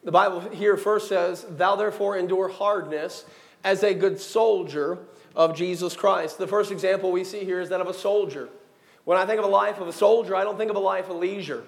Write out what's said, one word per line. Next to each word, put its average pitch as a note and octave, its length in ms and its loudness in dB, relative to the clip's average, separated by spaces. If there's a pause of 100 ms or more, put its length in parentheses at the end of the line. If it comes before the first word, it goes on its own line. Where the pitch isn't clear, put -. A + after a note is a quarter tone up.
The D#3+ 80 -6
Bible F#3 260 4
here G3+ 380 0
first G#3 320 0
says, F3+ 400 0
"Thou F3+ 260 2
therefore G3+ 400 -2
endure F#3 320 0
hardness F#3 800 -4 (360)
as F#3+ 220 2
a G3+ 100 4
good F#3 280 0
soldier F3 800 0 (360)
of E3 180 4
Jesus F3 440 -4
Christ." F3+ 400 0
The F#3 100 -6
first G3+ 240 0
example F#3+ 400 0
we F3+ 140 0
see G3+ 180 -10
here F#3 160 -4
is F3+ 80 -6
that F#3 140 -2
of F3 60 -2
a F3+ 60 -6
soldier. F3+ 540 -2 (580)
When F3 120 4
I F#3 80 2
think A3 140 0
of G#3 60 0
a G3 40 2
life G3+ 300 2
of F3+ 80 -6
a E3+ 60 -8
soldier, G#3 420 4
I F#3+ 80 0
don't G#3 140 -4
think A3 120 -2
of G#3 60 -2
a G3+ 40 0
life F#3+ 300 0
of F3+ 60 -8
leisure. E3+ 520 -4